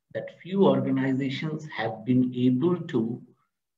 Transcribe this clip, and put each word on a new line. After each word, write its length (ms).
that 280
few 240
organizations 1120
have 300
been 280
able 440
to 440